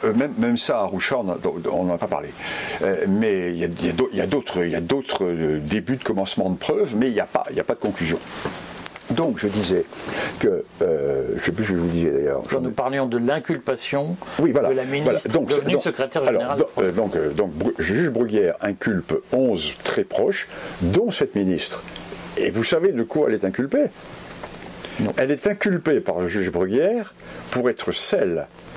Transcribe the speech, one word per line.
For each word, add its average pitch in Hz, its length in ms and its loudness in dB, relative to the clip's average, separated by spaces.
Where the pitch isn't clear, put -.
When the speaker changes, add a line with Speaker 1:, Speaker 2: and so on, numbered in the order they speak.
Speaker 1:
euh, 110 100 4
même, 135 240 2
même 117 180 4
ça, 123 220 0
à 107 60 2
Arusha, 95 340 0
on 101 100 -2
a, 90 80 -2
on 85 140 2
n'en 90 100 2
a 82 40 0
pas - 80 -4
parlé. 73 240 -4
Euh, 92 280 0
mais 98 420 2
il 87 80 -4
y 85 60 -2
a, - 20 0
il 85 200 -4
y 87 40 0
a - 20 0
d'au-, 123 200 2
il 98 60 -4
y - 40 2
a 87 40 0
d'autres, 92 380 0
il 85 60 0
y 78 40 -2
a 82 60 -2
d'autres, 113 440 -2
euh, 80 340 2
débuts 92 380 -2
de - 80 -6
commencement 98 440 0
de 92 80 0
preuves, 160 400 0
mais 127 120 2
il 117 60 0
n'y 101 60 0
a - 60 0
pas, - 240 -2
il - 60 -8
y - 40 0
a - 40 0
pas 123 100 -2
de - 60 -10
conclusion. 85 380 -2
Donc, 165 280 0
je 104 100 0
disais 92 360 2
que, 92 260 2
euh, 71 560 2
je - 80 -4
sais - 80 0
plus 107 120 -2
ce 101 60 0
que 92 60 2
je 85 40 2
vous 85 80 2
disais 82 220 2
d'ailleurs. 69 380 2
Speaker 2:
Quand 135 120 0
nous 127 100 -2
parlions 131 360 0
de 120 120 0
l'inculpation 143 960 -2
Speaker 1:
Oui, 147 140 4
voilà. 135 180 4
Speaker 2:
de 131 40 4
la 131 100 0
ministre 135 440 0
Speaker 1:
Voilà. 107 60 2
Donc, 156 140 2
Speaker 2:
devenue 143 260 2
Speaker 1:
donc, 143 80 2
Speaker 2:
secrétaire 139 400 0
Speaker 1:
alors, 123 180 4
Speaker 2:
générale. 139 180 0
Speaker 1:
donc, 156 100 4
euh, 92 140 4
donc, 92 240 0
euh, 76 140 2
donc, 90 200 2
Bru-, 80 280 0
juge 113 300 2
Bruguière 107 540 2
inculpe 98 500 0
onze 120 420 2
très - 200 0
proches, - 440 0
dont 117 300 4
cette - 240 0
ministre. 92 480 0
Et - 100 2
vous 113 160 0
savez 180 280 4
de 117 100 0
quoi 143 260 0
elle 110 60 2
est 98 100 0
inculpée ? 139 420 0
Speaker 2:
Non. 107 180 0
Speaker 1:
Elle 131 120 4
est 147 160 0
inculpée 185 540 2
par 87 200 0
le 90 60 0
juge 90 240 0
Bruguière 127 600 2
pour 127 180 2
être - 240 -2
celle 85 540 2